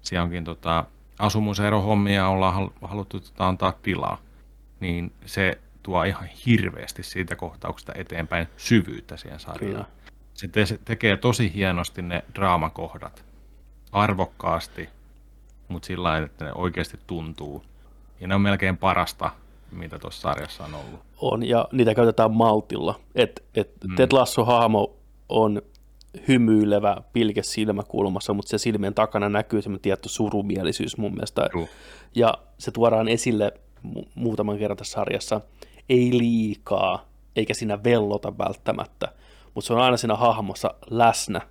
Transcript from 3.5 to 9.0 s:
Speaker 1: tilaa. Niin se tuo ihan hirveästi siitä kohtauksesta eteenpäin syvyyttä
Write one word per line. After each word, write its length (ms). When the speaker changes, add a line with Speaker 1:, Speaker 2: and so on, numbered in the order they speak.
Speaker 1:
tilaa. 360
Niin 320
se 320
tuo 200
ihan 240
hirveästi 580
siitä 320
kohtauksesta 600
eteenpäin 520
syvyyttä 600